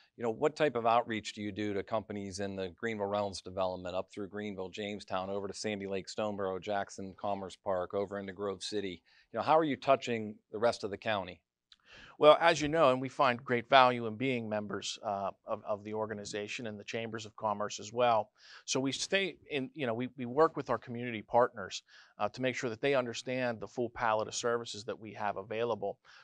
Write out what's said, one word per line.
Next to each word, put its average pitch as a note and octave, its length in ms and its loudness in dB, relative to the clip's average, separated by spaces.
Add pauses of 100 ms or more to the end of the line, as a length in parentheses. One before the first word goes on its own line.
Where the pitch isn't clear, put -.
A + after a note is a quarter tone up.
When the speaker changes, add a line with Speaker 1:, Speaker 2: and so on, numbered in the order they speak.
(160)
Speaker 1:
you A#2 80 -8
know, A#2 60 0
what C#3+ 260 -2
type D3+ 180 2
of A#2 120 0
outreach A2+ 480 2
do G#2+ 80 -8
you G#2 100 -4
do G#2 220 -4
to G2 80 -2
companies G2+ 580 -6
in G2 160 -6
the F#2+ 140 -4
Greenville G#2+ 340 -4
Reynolds G2+ 380 -2
development, F#2 520 -4
up F#2+ 160 -4
through G2+ 180 -8
Greenville, F#2+ 420 -8
Jamestown, G2+ 580 -6
over G2 180 -4
to F#2+ 60 -8
Sandy G#2 340 -6
Lake, F#2+ 220 -6
Stoneboro, G2+ 500 -2
Jackson, G2 600 -6
Commerce G2 440 -6
Park, F2+ 300 -2
over G2+ 260 -2
into G2 140 -8
Grove F#2+ 300 -4
City? G2+ 400 -6 (320)
You A2+ 40 -4
know, G#2+ 40 2
how C#3+ 160 6
are E3 60 4
you C#3 120 0
touching A#2 600 0 (140)
the A2 80 -6
rest A2+ 240 0
of G#2 80 -4
the G2 60 -8
county? F#2+ 460 -4 (800)
Speaker 2:
Well, D3+ 200 12
as E3 200 6
you D3 60 0
know, D3+ 240 6
and C3 100 4
we C3 80 -4
find B2+ 360 2
great A#2+ 260 0
value B2+ 380 8
in G#2+ 80 -6
being A#2+ 320 0
members, G#2 560 -4
uh, G2 260 -2 (160)
of, G#2+ 180 -4
of G2+ 200 -4
the G#2+ 100 -6
organization G#2+ 720 -4
and G#2+ 100 -8
the G2+ 60 -12
chambers A2+ 420 -6
of G#2 120 -18
commerce G#2 420 -2
as G#2+ 140 -12
well. A#2+ 380 4 (340)
So - 160 -2
we C3+ 100 0
stay F#3+ 460 -2 (120)
in, C3+ 260 -4
you D3+ 120 -4
know, A2+ 80 0
we, B2 220 -4
we B2+ 100 -6
work D#3 300 4
with C#3+ 120 -6
our A#2+ 100 2
community A#2 440 -8
partners, A#2 640 2 (340)
uh, G#2 120 2
to - 120 -10
make B2+ 140 0
sure B2+ 140 -2
that G#2+ 100 -8
they C#3 160 2
understand B2 640 -2
the G2+ 80 -10
full A#2+ 200 -4
palette A2 380 0
of G#2+ 80 -10
services A#2 480 -2
that A2 160 -8
we G#2+ 140 -14
have G#2+ 240 -4
available, G#2+ 640 -4 (260)